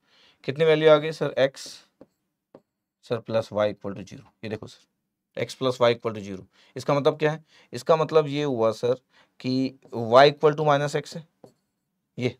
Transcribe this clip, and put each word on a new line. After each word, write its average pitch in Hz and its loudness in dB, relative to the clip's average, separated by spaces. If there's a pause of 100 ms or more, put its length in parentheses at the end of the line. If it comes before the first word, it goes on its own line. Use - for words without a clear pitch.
(440)
कितनी 143 -4
वैल्यू 156 4
आ 151 8
गई 151 -4
सर? 147 -6
एक्स - -4 (1300)
सर 117 -6
प्लस 113 -4
वाई 104 0
equal 98 -12
to 98 -14
zero, 110 -20 (220)
ये 110 -12
देखो 107 -10
सर, - -20 (500)
एक्स - -8
प्लस 131 -4
वाई 120 4
equal 117 -6
to 107 -12
zero। 95 -12 (340)
इसका 139 -4
मतलब 147 0
क्या 151 0
है? 156 -10 (280)
इसका 139 0
मतलब 156 0
ये 143 -4
हुआ 113 0
सर 123 -2 (460)
कि 131 -4 (160)
वाई 120 6
equal 151 2
to 151 -2
माइनस 143 0
एक्स - -10
है, 160 -14 (960)
ये 120 -4